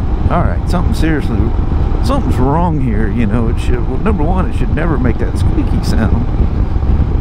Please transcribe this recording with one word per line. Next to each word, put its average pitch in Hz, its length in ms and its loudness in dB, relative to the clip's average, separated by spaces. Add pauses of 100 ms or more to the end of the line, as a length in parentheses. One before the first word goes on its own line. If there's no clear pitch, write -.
(300)
"All 165 120 0
right, - 280 -2
something 185 240 0
seriously, 160 420 0 (680)
something's - 320 0
wrong 156 440 0
here." 110 300 0
You 113 160 0
know, 110 220 0
it 113 120 -2
should, - 260 0
well, 190 120 -2
number 190 240 0
one, 175 280 0
it - 60 -2
should - 180 0
never 156 240 0
make - 200 0
that - 180 -2
squeaky - 480 0
sound. - 400 0 (960)